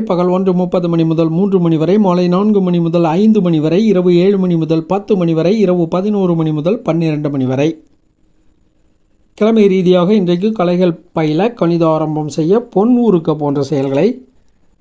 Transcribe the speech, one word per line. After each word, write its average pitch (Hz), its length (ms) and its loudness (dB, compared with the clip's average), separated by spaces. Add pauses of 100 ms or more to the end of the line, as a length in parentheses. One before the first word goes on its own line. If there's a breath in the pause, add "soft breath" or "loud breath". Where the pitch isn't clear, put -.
பகல் 180 300 0
ஒன்று 190 200 0
முப்பது 180 360 -2
மணி 165 160 0
முதல் 160 260 0
மூன்று 190 280 0
மணி 165 180 2
வரை, 160 220 0
மாலை 180 280 2
நான்கு 196 340 0
மணி 175 180 0
முதல் 170 300 0
ஐந்து 208 320 2
மணி 170 180 0
வரை, 156 260 0
இரவு 180 300 2
ஏழு 190 240 2
மணி 180 180 0
முதல் 160 280 -2
பத்து 202 320 -2
மணி 170 160 0
வரை, 160 260 0
இரவு 180 280 0
பதினோரு 185 480 -2
மணி 156 180 -2
முதல் 170 280 -2
பன்னிரண்டு 156 500 -2
மணி 131 160 -2
வரை. 135 220 0 (1700)
கிழமை 214 300 2
ரீதியாக 180 460 2
இன்றைக்கு 185 380 0
கலைகள் 180 460 0 (160)
பயில, 160 400 0
கணித 170 340 0
ஆரம்பம் 151 480 -2
செய்ய, 175 320 0
பொன் 226 300 2
ஊறுக்க 180 380 0
போன்ற 143 280 -2
செயல்களை 139 440 0 (720)